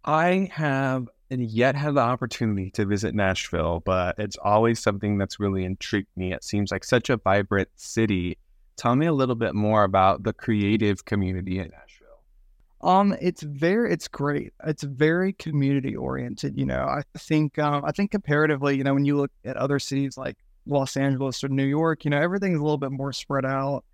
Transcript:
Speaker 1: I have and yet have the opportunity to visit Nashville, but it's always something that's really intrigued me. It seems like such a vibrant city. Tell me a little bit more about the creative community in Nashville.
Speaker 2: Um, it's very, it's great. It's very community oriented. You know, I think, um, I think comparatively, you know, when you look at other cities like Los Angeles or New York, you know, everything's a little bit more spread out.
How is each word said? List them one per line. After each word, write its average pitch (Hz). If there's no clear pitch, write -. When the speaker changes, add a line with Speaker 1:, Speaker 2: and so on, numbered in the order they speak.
Speaker 1:
I 180
have 135
and 123
yet 120
have 147
the 139
opportunity 117
to 107
visit 101
Nashville, 85
but 92
it's 104
always 113
something 104
that's 98
really 98
intrigued 95
me. 92
It 71
seems 101
like 95
such -
a 127
vibrant 98
city. 95
Tell 120
me 156
a 165
little 131
bit 110
more 107
about 95
the 110
creative 104
community 92
in 82
Nashville. -
Speaker 2:
Um, 190
it's 175
very, 170
it's -
great. 143
It's 156
very 156
community 139
oriented. 131
You 135
know, 131
I 135
think, 156
um, 147
I 151
think 202
comparatively, 147
you 135
know, 139
when 139
you 143
look 143
at 127
other 139
cities 139
like 131
Los 139
Angeles 135
or -
New 135
York, 151
you 180
know, 143
everything's 180
a 147
little 151
bit 139
more 135
spread 135
out. 135